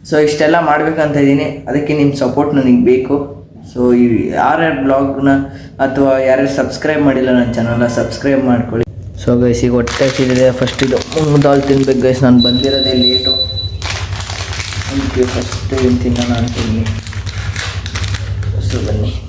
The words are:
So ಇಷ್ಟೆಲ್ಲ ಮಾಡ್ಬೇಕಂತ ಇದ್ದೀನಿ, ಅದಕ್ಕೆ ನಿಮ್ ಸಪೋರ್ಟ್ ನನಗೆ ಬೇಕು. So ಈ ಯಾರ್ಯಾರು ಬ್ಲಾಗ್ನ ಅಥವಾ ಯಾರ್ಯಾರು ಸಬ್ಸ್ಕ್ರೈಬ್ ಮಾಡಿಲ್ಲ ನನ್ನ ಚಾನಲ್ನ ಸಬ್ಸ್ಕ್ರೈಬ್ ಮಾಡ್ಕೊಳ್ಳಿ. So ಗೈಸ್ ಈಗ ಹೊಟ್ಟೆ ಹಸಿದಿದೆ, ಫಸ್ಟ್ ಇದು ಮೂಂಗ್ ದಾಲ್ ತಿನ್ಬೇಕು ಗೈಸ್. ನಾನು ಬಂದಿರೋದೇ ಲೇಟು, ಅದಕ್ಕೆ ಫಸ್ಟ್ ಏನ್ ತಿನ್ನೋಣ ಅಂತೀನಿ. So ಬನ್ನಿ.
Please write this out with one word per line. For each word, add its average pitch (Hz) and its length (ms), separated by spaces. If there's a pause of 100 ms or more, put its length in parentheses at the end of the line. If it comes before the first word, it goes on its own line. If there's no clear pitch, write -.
So 160 60 (120)
ಇಷ್ಟೆಲ್ಲ 151 300 (120)
ಮಾಡ್ಬೇಕಂತ 151 560
ಇದ್ದೀನಿ, 143 220 (220)
ಅದಕ್ಕೆ 143 320
ನಿಮ್ 143 100 (120)
ಸಪೋರ್ಟ್ 139 360
ನನಗೆ 123 320
ಬೇಕು. 131 260 (540)
So 123 100 (220)
ಈ - 20 (360)
ಯಾರ್ಯಾರು 151 460
ಬ್ಲಾಗ್ನ 139 460 (540)
ಅಥವಾ 135 260 (160)
ಯಾರ್ಯಾರು 135 300
ಸಬ್ಸ್ಕ್ರೈಬ್ 147 500
ಮಾಡಿಲ್ಲ 131 280
ನನ್ನ 117 200
ಚಾನಲ್ನ 117 300 (120)
ಸಬ್ಸ್ಕ್ರೈಬ್ 135 520
ಮಾಡ್ಕೊಳ್ಳಿ. 117 360 (360)
So - 80 (120)
ಗೈಸ್ 120 240
ಈಗ 123 120
ಹೊಟ್ಟೆ 120 300
ಹಸಿದಿದೆ, 127 400 (120)
ಫಸ್ಟ್ 127 260
ಇದು 123 120 (160)
ಮೂಂಗ್ 151 320
ದಾಲ್ 139 240
ತಿನ್ಬೇಕು 131 360
ಗೈಸ್. 127 200
ನಾನು 123 220
ಬಂದಿರೋದೇ 135 460 (100)
ಲೇಟು, - 280 (1600)
ಅದಕ್ಕೆ 135 340 (120)
ಫಸ್ಟ್ - 360 (140)
ಏನ್ 123 180
ತಿನ್ನೋಣ 120 280 (100)
ಅಂತೀನಿ. 113 420 (1800)
So - 100 (100)
ಬನ್ನಿ. 104 240 (160)